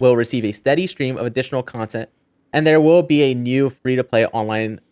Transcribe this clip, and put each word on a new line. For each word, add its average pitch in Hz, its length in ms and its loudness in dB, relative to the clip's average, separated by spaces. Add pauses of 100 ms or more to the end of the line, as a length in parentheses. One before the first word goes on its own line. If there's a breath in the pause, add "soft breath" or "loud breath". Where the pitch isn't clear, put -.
will 123 160 4
receive 117 280 -2
a 104 80 -2
steady 156 360 0
stream 131 300 -6
of 120 80 -6
additional 131 360 -4
content, 113 460 -10 (440)
and 156 140 0
there 156 140 4
will 165 240 6
be 147 200 2
a 131 100 2
new 127 360 -2
free-to-play 127 560 0
online 110 540 -4 (120)